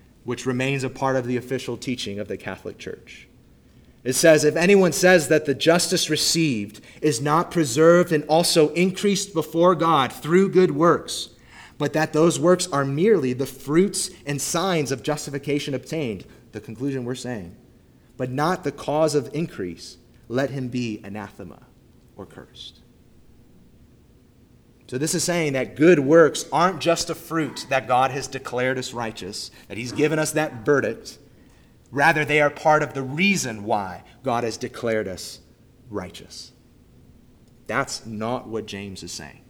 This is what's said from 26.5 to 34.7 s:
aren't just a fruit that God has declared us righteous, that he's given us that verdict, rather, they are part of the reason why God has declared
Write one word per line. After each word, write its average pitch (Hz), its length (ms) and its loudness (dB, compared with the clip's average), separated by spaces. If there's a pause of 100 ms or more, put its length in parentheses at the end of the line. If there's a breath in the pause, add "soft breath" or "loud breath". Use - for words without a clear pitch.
aren't 165 280 2
just 165 300 0
a 156 40 -6
fruit - 540 -6
that 131 200 -2
God 127 240 2
has 135 160 -6
declared 127 500 -4
us 123 140 -8
righteous, 110 580 -8 (180 loud breath)
that 101 80 -12
he's 117 160 -8
given 147 260 2
us 151 140 -2
that 147 320 -4
verdict, 117 540 0 (800 soft breath)
rather, 151 300 4
they 147 160 4
are 143 80 4
part 151 320 2
of 143 100 -6
the 135 100 -6
reason 131 640 -2
why 101 380 -4 (200 loud breath)
God 117 220 -2
has 113 140 -6
declared 110 500 -4